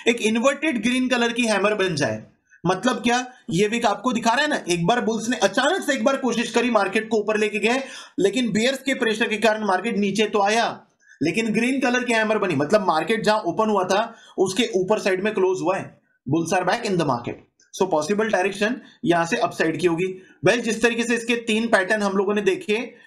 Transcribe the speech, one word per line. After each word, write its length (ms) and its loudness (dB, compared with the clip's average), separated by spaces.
एक 80 2
inverted 680 0
green 260 0
color 240 2
की 100 -2
हैमर 320 2
बन 220 0
जाए, 280 -2
मतलब 360 0
क्या? 240 0
ये 180 2
week 180 0
आपको 260 0
दिखा 200 2
रहा 100 2
है 60 0
ना, 200 -2
एक 180 0
बार 140 2
bulls 280 -2
ने 80 -2
अचानक 460 2
से 100 -2
एक 120 -2
बार 120 2
कोशिश 340 -2
करी, 200 2
market 380 0
को 80 0
ऊपर 200 0
लेके 220 -2
गए, 240 0
लेकिन 340 0
bears 260 0
के 160 -2
pressure 340 0
के 80 -2
कारण 280 2
market 320 0
नीचे 300 0
तो 160 0
आया, 380 0
लेकिन 300 0
ग्रीन 280 0
कलर 240 0
की 80 -2
hammer 260 2
बनी, 180 0
मतलब 300 2
market 380 0
जहां 160 2
open 300 -2
हुआ 140 2
था 320 0
उसके 380 0
ऊपर 220 2
side 260 -2
में 100 -2
close 260 0
हुआ 160 0
है। 240 -12
Bulls 320 0
are 120 0
back 160 -2
in 100 0
the 140 2
market। 240 -4
So 160 2
possible 400 0
direction 440 0
यहां 220 2
से 100 -2
upside 440 -2
की 60 0
होगी। 360 -2
Well, 140 4
जिस 220 -2
तरीके 220 0
से 100 0
इसके 220 -2
तीन 320 -2
pattern 340 2
हम 100 0
लोगों 220 0
ने 80 -2
देखे, 520 -2